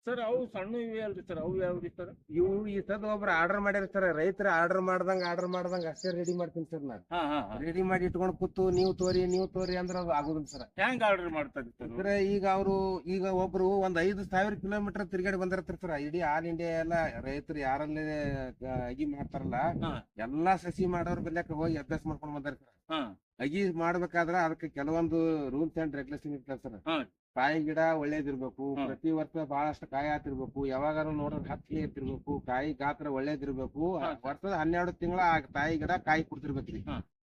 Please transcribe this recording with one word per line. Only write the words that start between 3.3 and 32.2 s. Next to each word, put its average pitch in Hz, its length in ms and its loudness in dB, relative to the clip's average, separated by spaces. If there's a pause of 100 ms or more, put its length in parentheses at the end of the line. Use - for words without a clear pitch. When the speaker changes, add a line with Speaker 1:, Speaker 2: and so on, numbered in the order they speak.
Speaker 2:
ಆರ್ಡರ್ 175 300 4
ಮಾಡ್ಯಾರ 202 240 2
ಸರ್, 180 320 2
ರೈತರ 190 320 2
ಆರ್ಡರ್ 175 320 4
ಮಾಡ್ದಂಗ, 185 480 2
ಆರ್ಡರ್ 175 180 -2
ಮಾಡ್ದಂಗ 180 400 -2
ಅಷ್ಟೇ 170 300 -4
ರೆಡಿ 175 220 0
ಮಾಡ್ತೀನಿ 165 260 -2
ಸರ್ 156 180 -8
ನಾನು. 120 180 -8 (100)
Speaker 1:
ಹಾ, 175 100 0
ಹಾ, 143 320 0
ಹಾ. 110 60 -6
Speaker 2:
ರೆಡಿ 165 240 0
ಮಾಡಿ 185 220 4
ಇಟ್ಕೊಂಡು 180 320 0
ಕೂತು 185 340 2
ನೀವು 180 240 4
ತೋರಿ, 180 320 4
ನೀವು 185 220 2
ತೋರಿ 185 280 -2
ಅಂದ್ರೆ 180 220 -2
ಅದು 170 120 -2
ಆಗುದಿಲ್ಲ 151 360 0
ಸರ್. 131 340 -10
Speaker 1:
ಹೆಂಗ್ 233 220 2
ಆರ್ಡರ್ 185 280 4
ಮಾಡ್ತಾರೆ 143 400 -4
ಸರ್? - 200 -12
Speaker 2:
ಅಂದ್ರೆ 196 340 2
ಈಗ 196 220 2
ಅವ್ರು, 190 560 2
ಈಗ 185 220 0
ಒಬ್ರು 185 440 2
ಒಂದ್ 190 300 4
ಐದು 190 260 2
ಸಾವಿರ 196 300 2
ಕಿಲೋಮೀಟರ್ 202 540 -4
ತಿರ್ಗಾಡಿ 190 280 0
ಬಂದಿರ್ತಾರೆ 185 420 -2
ಸರ್. 160 220 -4
ಇಡೀ 151 200 -2
ಆಲ್ 160 260 0
ಇಂಡಿಯಾ 170 240 -2
ಎಲ್ಲ 165 220 0 (280)
ರೈತರು 143 380 -6
ಯಾರಲ್ಲೇ, 151 760 -2 (360)
ಆ, 127 180 -2
ಅಗಿ 131 180 -4
ಮಾಡ್ತಾರಲ್ಲ, 139 520 -4
Speaker 1:
ಹಾ. 135 640 -2
Speaker 2:
ಎಲ್ಲಾ 156 380 2
ಸಸಿ 175 300 -2
ಮಾಡೋರ್ 175 340 0
ಬೆಲ್ಲಕ್ಕೆ 170 320 -4
ಹೋಗಿ 160 240 0
ಅಭ್ಯಾಸ 151 300 -4
ಮಾಡ್ಕೊಂಡು 151 280 -6
ಬಂದಾರ 143 180 -6
ಸರ್. - 400 -14
Speaker 1:
ಹಾ. 123 320 -4 (160)
Speaker 2:
ಅಗಿ 175 320 0
ಮಾಡ್ಬೇಕಾದ್ರ 170 640 0
ಅದಕ್ಕೆ 165 340 0
ಕೆಲವೊಂದು 160 840 2
ರೂಲ್ಸ್ 156 280 0
and 151 180 -2
ರೆಗ್ಯುಲೇಷನ್ 143 380 -6
ಇರ್ತಾವ 131 220 -8
ಸರ್. 123 160 -10
Speaker 1:
ಹಾ. 139 320 -2 (300)
Speaker 2:
ಕಾಯಿ 147 300 4
ಗಿಡ 156 140 0
ಒಳ್ಳೇದಿರ್ಬೇಕು, 143 960 0
Speaker 1:
ಹಾ. 135 120 -2
Speaker 2:
ಪ್ರತಿ 135 240 -2
ವರ್ಷ 156 260 0
ಬಹಳಷ್ಟು 147 500 -2
ಕಾಯಿ 139 220 0
ಆತಿರ್ಬೇಕು, 139 580 -2
ಯಾವಾಗಾರು 151 440 0
ನೋಡಿದ್ರೆ 147 400 -2
ಹತ್ತಿ - 240 -8
ಇರ್ತಿರ್ಬೇಕು, 139 640 -4